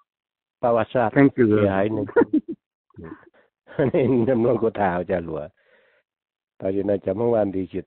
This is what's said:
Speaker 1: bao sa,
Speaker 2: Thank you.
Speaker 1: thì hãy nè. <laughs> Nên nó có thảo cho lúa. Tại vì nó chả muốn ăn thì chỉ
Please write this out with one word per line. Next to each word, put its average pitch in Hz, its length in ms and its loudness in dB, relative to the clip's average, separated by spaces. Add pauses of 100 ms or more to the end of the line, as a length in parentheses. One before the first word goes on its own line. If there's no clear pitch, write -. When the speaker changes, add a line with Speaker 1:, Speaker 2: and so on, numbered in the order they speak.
(600)
Speaker 1:
bao 117 220 2 (100)
sa, 120 160 2
Speaker 2:
Thank 139 260 4
you. 120 120 2
Speaker 1:
thì 104 200 2
hãy 98 220 0
nè. 107 120 -4 (1800)
<laughs> 131 480 2
Nên 120 180 0
nó 123 180 2
có 113 120 2
thảo 90 300 -2
cho 90 160 -4
lúa. 80 280 -8 (1120)
Tại 95 140 -4
vì 98 120 -2
nó 101 140 0
chả 95 160 -4
muốn 117 200 0
ăn 104 180 0
thì 92 200 -6
chỉ 95 160 -8